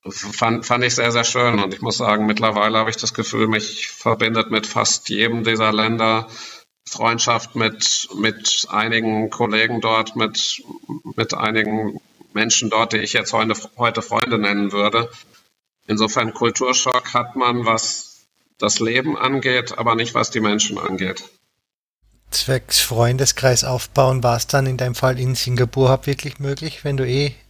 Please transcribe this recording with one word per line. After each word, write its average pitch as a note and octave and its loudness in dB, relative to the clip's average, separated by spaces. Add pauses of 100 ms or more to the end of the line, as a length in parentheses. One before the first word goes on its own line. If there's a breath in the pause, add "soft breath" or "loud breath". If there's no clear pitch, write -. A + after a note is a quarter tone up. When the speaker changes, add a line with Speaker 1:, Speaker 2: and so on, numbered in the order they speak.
Speaker 1:
fand, A2+ -2
fand B2 2
ich A#2+ 0
sehr, A#2 2
sehr A#2 2
schön. A#2+ 2
Und G2 -2
ich - -10
muss A#2 -4
sagen, G#2+ 2
mittlerweile A2 2
habe A2 2
ich A2+ -6
das - -4
Gefühl, A2 0
mich - -4
verbindet A2+ 0
mit G#2+ 0
fast - -2
jedem A2+ 0
dieser A2 2
Länder A2+ 0 (600 loud breath)
Freundschaft A#2 -2
mit, A2 0
mit - -2
einigen A2 0
Kollegen A2+ 0
dort, A2 0
mit, - -2 (540)
mit A2+ -2
einigen A2 -2 (320)
Menschen A2 0
dort, A2+ 0
die G#2+ 0
ich G#2+ -4
jetzt A2+ 2
heute, A2 2 (220)
heute A2+ 2
Freunde A#2 0
nennen G2+ 2
würde. G#2+ 2 (760 loud breath)
Insofern A2 0
Kulturschock B2+ 0
hat A#2+ -2
man, B2 0
was - -2 (320)
das G#2 0
Leben B2+ 0
angeht, B2+ 0
aber A#2 0
nicht, A#2+ -2
was A2+ 0
die A#2 -2
Menschen G#2 0
angeht. F#2 -6 (1080)
Speaker 2:
Zwecks - 0
Freundeskreis B2 2
aufbauen, C3 2
war's A#2 2
dann C#3 2
in C3 -2
deinem B2+ -2
Fall C3 0
in B2+ 0
Singapur B2 2
hab C3+ 2
wirklich C#3 -6
möglich, C#3 -8
wenn C#3+ -2
du C3 -2
eh C3+ 0 (160)